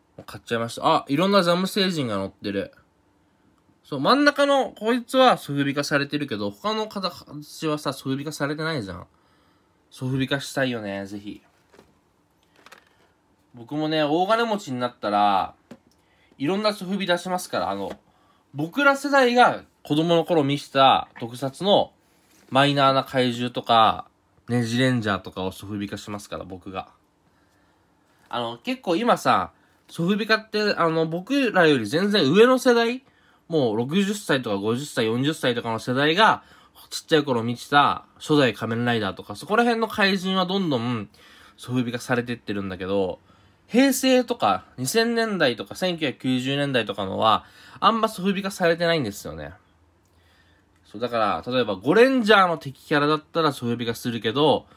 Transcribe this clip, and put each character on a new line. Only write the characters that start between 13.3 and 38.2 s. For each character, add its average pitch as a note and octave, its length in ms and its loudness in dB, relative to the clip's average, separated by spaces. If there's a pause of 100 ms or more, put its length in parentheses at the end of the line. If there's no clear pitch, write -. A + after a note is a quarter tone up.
僕 A#2+ 220 -12
も D#3 120 -2
ね、 D#3 160 0
大 D#3+ 240 2
金 A3+ 180 2
持 G#3+ 120 -2
ち - 140 -12
に B2 80 -4
な B2 80 -2
っ - 100 -16
た G#2+ 120 -4
ら、 G2+ 440 2 (840)
い C3+ 100 -4
ろ F#3+ 100 0
ん G#3 60 -2
な G#3 100 2
ソ F#3+ 120 -12
フ G3 120 -4
ビ F#3 80 -4
出 F3 120 2
し F3+ 120 -10
ま F3+ 100 -2
す - 100 -12
か A2 100 -4
ら、 F2+ 100 -2
あ G2 60 -4
の、 G2 160 -6 (600)
僕 D#3+ 300 -4
ら C#4 140 6
世 C#4+ 120 -6
代 C4 260 4
が D#3 280 4 (200)
子 D3 120 -2
供 E3+ 200 2
の D#3+ 100 2
頃 E3 180 2
見 C#3 140 0
せ - 140 -16
た C3 380 4 (100)
特 A#2+ 180 -10
撮 C3+ 260 -8
の F#3 280 2 (580)
マ C3+ 160 4
イ C#3+ 100 2
ナ C3+ 140 4
ー C3+ 40 4
な C3+ 100 2
怪 B2+ 280 0
獣 A#2+ 200 -6
と B2+ 100 -8
か、 A2 460 4 (400)
ネ A#2+ 160 0
ジ A#2 160 -2
レ C3 120 2
ン A#2+ 100 0
ジ G#2 80 -2
ャ G2 60 0
ー F#2 60 -6
と F#2 100 -14
か F#2+ 120 -8
を F#2+ 80 -4
ソ G2 160 -16
フ G#2 100 -8
ビ G2+ 120 -6
化 G#2 80 -10
し - 120 -16
ま G#2 100 -10
す - 100 -18
か - 80 -10
ら、 F#2 80 -12
僕 F#2 260 -16
が。 F#2 180 -10 (1400)
あ A#2+ 100 -6
の、 A#2 180 -6
結 B3+ 240 -8
構 F3 140 -2
今 G3 220 2
さ、 G#2 340 0 (360)
ソ E3+ 200 -4
フ G#3 100 2
ビ A3 80 -4
化 G#3+ 120 2
っ G#3+ 120 -16
て、 G#3 260 0
あ E3 140 2
の、 D#3+ 160 0
僕 G3+ 460 -2
ら F3 160 4
よ D3 100 6
り A2 80 -2
全 E3 240 0
然 G3+ 160 2
上 G3 220 6
の C4 100 4
世 B3 160 4
代、 A#3 320 0 (420)
も C#3 260 0
う G#2 40 -2
六 C3 260 -2
十 G3+ 120 -2
歳 C#3+ 260 -2
と A2+ 80 -6
か G2+ 80 0
五 A2 180 0
十 C#3 120 -6
歳、 A#2 180 -2
四 A#2 180 0
十 D#3 120 0
歳 B2+ 180 -2
と A2+ 80 -4
か A#2 80 -6
の A2+ 80 -2
世 B2+ 160 -6
代 D3 220 2
が、 G#3 280 2 (460)
ち - 140 -12
っ - 20 -20
ち D#3+ 100 2
ゃ D3+ 40 6
い C#3+ 40 2
頃 B2 200 -2
見 A#2+ 120 -4
て - 140 -16
た C3+ 360 2 (100)
初 - 220 0